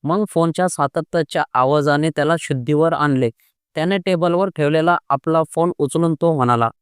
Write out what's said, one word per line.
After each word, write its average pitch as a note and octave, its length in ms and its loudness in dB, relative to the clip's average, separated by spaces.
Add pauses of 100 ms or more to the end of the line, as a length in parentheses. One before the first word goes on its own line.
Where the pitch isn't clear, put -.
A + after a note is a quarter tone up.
मग F#3 260 2
फोनच्या E3+ 380 0
सातत्याच्या D#3 760 -4 (100)
आवाजाने D3 600 2
त्याला D3+ 220 2
शुद्धीवर D3 540 0
आणले. C#3 380 0 (460)
त्याने F3 220 -2
टेबलवर F3 500 0
ठेवलेला D#3+ 480 0 (120)
आपला D#3+ 340 0 (120)
फोन E3+ 240 0
उचलून D#3+ 360 0
तो E3 200 0
म्हणाला A#2+ 340 2 (140)